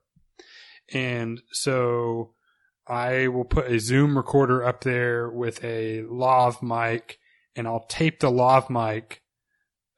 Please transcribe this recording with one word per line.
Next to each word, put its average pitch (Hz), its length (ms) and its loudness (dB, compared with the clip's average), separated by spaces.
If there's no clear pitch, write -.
And 120 480 -4
so 120 800 -2
I 127 400 0
will 123 180 -2
put 127 260 0
a 117 80 2
Zoom 135 380 2
recorder 127 460 2
up 123 180 -2
there 120 480 -2
with 117 340 -6
a 113 400 -6
lav 123 580 2
mic, 117 580 -4
and 117 120 -6
I'll 113 200 -4
tape - 320 -2
the 135 120 2
lav 127 380 4
mic, 113 520 -4